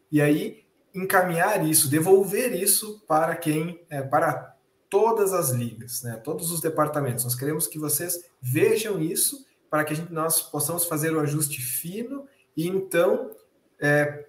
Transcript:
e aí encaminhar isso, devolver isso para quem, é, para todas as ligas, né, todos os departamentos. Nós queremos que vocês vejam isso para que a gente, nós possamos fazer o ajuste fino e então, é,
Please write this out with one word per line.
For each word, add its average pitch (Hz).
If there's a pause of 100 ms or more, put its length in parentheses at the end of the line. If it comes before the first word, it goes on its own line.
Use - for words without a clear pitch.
(100)
e 147
aí 151 (300)
encaminhar 180
isso, 151
devolver 190
isso 208
para 160
quem, 160
é, 139
para 151 (340)
todas 214
as 170
ligas, 117
né, 117
todos 165
os 170
departamentos. 147
Nós 123
queremos 156
que -
vocês 170 (160)
vejam 196
isso 202 (240)
para 151
que 156
a 156
gente, 170
nós 160
possamos 170
fazer 160
o 156
ajuste 143
fino 233 (300)
e 165
então, 185 (500)
é, 147